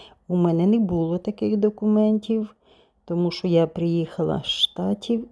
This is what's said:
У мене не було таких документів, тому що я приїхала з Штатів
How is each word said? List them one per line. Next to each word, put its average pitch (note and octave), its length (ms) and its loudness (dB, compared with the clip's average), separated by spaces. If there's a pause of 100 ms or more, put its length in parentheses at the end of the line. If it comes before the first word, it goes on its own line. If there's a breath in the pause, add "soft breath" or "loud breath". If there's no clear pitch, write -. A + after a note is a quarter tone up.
(280 loud breath)
У F3+ 80 0
мене F3 300 2
не A3 120 4
було F3 400 0
таких G#3 380 -4
документів, G#3+ 1000 0 (480 soft breath)
тому F3 260 -2
що F3 180 -4
я E3 180 4
приїхала E3 760 -2
з - 20 -16
Штатів G#3 840 -4